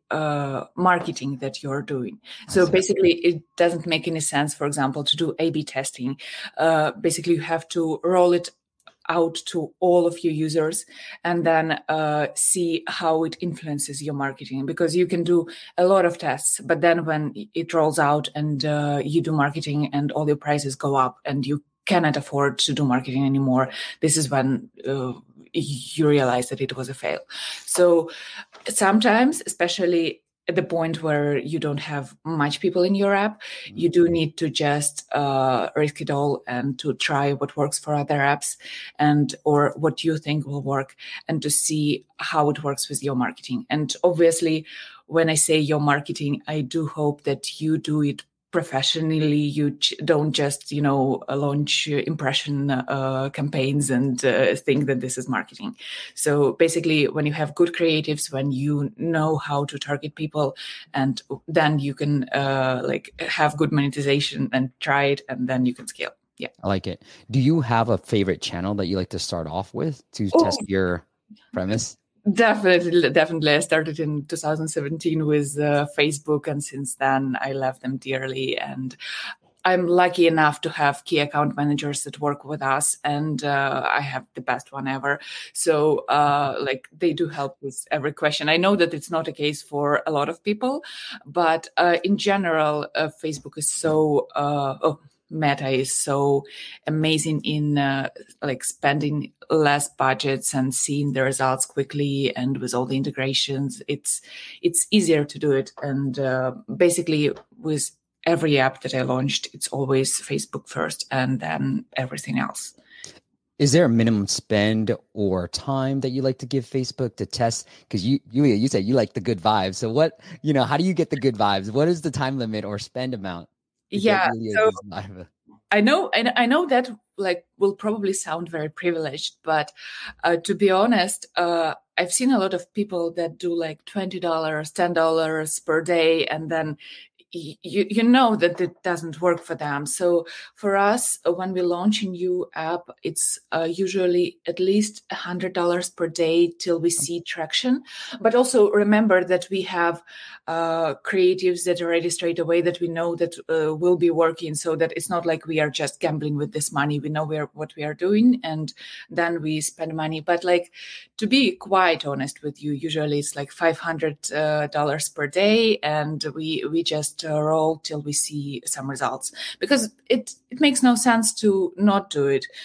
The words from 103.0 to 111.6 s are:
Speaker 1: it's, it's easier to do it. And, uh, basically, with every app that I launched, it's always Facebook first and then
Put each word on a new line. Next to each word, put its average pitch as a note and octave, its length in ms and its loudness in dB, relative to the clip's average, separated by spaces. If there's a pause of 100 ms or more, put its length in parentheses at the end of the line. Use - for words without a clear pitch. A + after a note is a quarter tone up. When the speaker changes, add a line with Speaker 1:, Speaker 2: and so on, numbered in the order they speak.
Speaker 1:
it's, - 340 -6 (400)
it's - 280 0
easier D#3+ 360 4
to C#3+ 120 -14
do D3 140 0
it. C3+ 200 0 (100)
And, C#3 360 -2
uh, C3 340 -2 (220)
basically, E3 580 2 (260)
with D3+ 320 -4 (340)
every D#3+ 340 2
app C3 240 2
that - 120 -6
I C3 80 0
launched, C3 500 -2
it's - 160 -8
always C3+ 520 0
Facebook - 460 -8
first D#3 440 -6
and C3 300 -2
then C3+ 440 -4 (120)